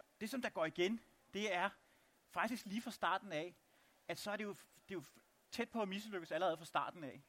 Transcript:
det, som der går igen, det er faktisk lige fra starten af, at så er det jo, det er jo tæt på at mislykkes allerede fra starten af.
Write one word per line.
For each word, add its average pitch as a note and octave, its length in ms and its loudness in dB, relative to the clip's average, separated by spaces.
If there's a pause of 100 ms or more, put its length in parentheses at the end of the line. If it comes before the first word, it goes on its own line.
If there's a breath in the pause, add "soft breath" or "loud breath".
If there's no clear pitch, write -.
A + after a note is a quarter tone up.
(220)
det, G#3+ 80 -2
som C4 120 -2
der A#3 80 0
går E3 160 2
igen, F3+ 340 4 (340)
det G3 220 2
er F3+ 140 4 (600 soft breath)
faktisk A3 360 0
lige G#3 160 -2
fra A3+ 100 -6
starten F#3+ 400 0
af, D#3+ 240 -2 (520 soft breath)
at F3 120 -4
så G#3 120 -4
er G#3 40 -2
det G#3+ 80 -2
jo, G3+ 60 -4 (400)
det F#3+ 60 -6
er - 0 -
jo D#3 80 -4 (480)
tæt A#3 180 -2
på A#3 120 -2
at G3+ 60 0
mislykkes G3 440 -4
allerede E3 260 4
fra D#3+ 80 -12
starten D3+ 380 0
af. B2 260 -8